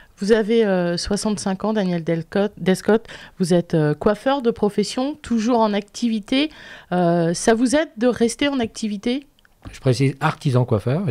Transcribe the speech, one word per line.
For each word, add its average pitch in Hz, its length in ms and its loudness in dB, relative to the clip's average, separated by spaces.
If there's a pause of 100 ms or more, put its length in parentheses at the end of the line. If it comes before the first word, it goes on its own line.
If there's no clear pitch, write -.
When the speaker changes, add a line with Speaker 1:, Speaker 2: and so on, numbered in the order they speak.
(180)
Speaker 1:
Vous 202 120 2
avez, 226 340 2
euh, 175 320 0
soixante-cinq 202 640 -4
ans, 220 100 0
Daniel 180 300 0
Delcotte, 170 540 -2
Descotte. 190 480 2 (320)
Vous 180 160 0
êtes, 175 220 0
euh, 151 180 2
coiffeur 240 480 0
de 233 80 2
profession, 220 640 -2
toujours 233 460 0
en 214 140 2
activité. 233 760 -2 (420)
Euh, 175 440 2
ça 233 180 2
vous 240 220 2
aide 311 220 2
de 240 100 2
rester 233 400 0
en 269 120 -2
activité ? 226 680 -4 (440)
Speaker 2:
Je - 80 -18
précise 135 400 2
artisan 127 460 0
coiffeur, 123 460 0